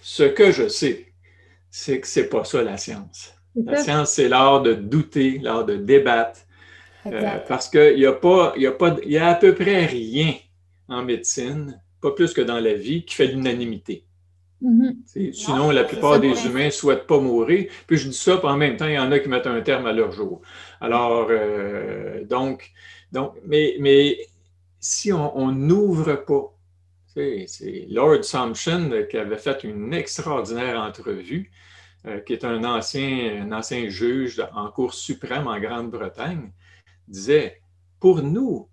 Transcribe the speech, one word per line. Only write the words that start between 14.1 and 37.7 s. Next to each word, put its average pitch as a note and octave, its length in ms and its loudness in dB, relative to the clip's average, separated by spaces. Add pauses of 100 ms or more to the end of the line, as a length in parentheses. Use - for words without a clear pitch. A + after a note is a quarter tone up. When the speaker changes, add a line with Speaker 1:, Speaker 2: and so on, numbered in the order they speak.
Speaker 2:
Mhm. B3+ 440 4
Speaker 1:
C'est, - 220 -12
Speaker 3:
Non, C3+ 60 -6
Speaker 1:
sinon, C#3+ 380 0
la C3+ 120 4
Speaker 3:
c'est - 100 0
Speaker 1:
plupart C#3+ 200 4
Speaker 3:
ça - 40 8
le C#3 60 6
Speaker 1:
des C3+ 100 4
Speaker 3:
principe. A#2 180 -2
Speaker 1:
humains C#3 200 0
souhaitent - 360 0
pas D3+ 120 6
mourir. C3 520 2 (140)
Puis D#3+ 120 2
je C3+ 120 -4
dis B2+ 80 -10
ça, F#3 200 2
puis D#3 100 -2
en C#3 100 0
même C#3+ 180 0
temps, D#3 120 -4
il D3+ 80 -2
y C#3+ 40 0
en C3 120 0
a C#3+ 80 4
qui C#3 100 -2
mettent B2+ 180 0
un A#2 140 -2
terme B2+ 240 0
à A2+ 80 -2
leur A2 180 0
jour. F#2 300 -8 (400)
Alors, A#2 480 0
euh, G2+ 960 -4
donc, B2+ 460 -4 (400)
donc, C#3 240 -6 (100)
mais, D3 340 2
mais C#3 380 6 (600)
si - 340 -2
on, D3+ 240 -2
on C3 140 0
n'ouvre D#3 640 2
pas, C#3 380 -2 (540)
tu - 60 -20
sais, B2+ 340 -6
c'est G2 420 -14
Lord C#3 360 4
Sumption, C#3+ 680 -4
euh, G#2+ 120 0
qui G#2 140 -6
avait G#2+ 200 -4
fait C3+ 260 -6
une G#2+ 300 -8
extraordinaire B2 880 -6
entrevue, G#2+ 720 -8 (540)
euh, G#2+ 140 -10
qui A2 140 -8
est A2+ 100 -8
un A#2 220 -4
ancien, A#2+ 800 -4
un G#2 100 -10
ancien A2+ 360 -8
juge A#2 540 -4 (100)
en G#2 180 -8
Cour B2+ 220 -4
suprême - 540 -8
en G#2+ 120 -6
Grande-Bretagne, A#2 920 -10 (560)
disait, A2+ 540 0 (400)